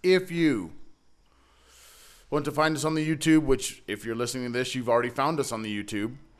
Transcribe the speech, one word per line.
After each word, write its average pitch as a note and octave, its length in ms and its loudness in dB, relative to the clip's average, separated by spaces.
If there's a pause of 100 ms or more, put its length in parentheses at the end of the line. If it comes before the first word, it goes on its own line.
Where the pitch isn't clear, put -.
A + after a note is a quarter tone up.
if F#3 280 4
you C#3+ 400 2 (1600)
want C#3+ 140 0
to D3 80 -4
find D#3 240 2
us D3 80 -4
on D#3 100 0
the D#3 220 0
YouTube, D#3 280 6
which - 420 0
if G2+ 180 -6
you're A2+ 100 -4
listening A#2+ 380 -4
to B2 60 0
this, B2+ 160 -2
you've B2 140 -4
already B2 220 4
found C#3+ 300 -2
us B2+ 120 -4
on A2 100 -6
the G#2 200 -4
YouTube A2 320 -6 (260)